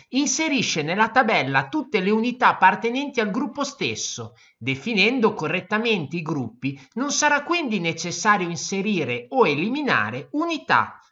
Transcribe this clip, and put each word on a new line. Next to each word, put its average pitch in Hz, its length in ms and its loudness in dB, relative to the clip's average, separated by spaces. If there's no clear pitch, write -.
inserisce 269 720 0
nella 196 260 0
tabella 147 600 2
tutte 254 320 -2
le 190 100 2
unità 226 380 2
appartenenti 226 720 2
al 208 100 0
gruppo 277 320 -4
stesso. 113 680 -6
Definendo 214 760 2
correttamente 180 840 -2
i 175 40 -4
gruppi, 139 560 -6
non 277 160 -4
sarà 294 320 2
quindi 285 360 0
necessario 170 720 0
inserire 175 800 -2
o 233 180 4
eliminare 147 840 0
unità, 294 680 0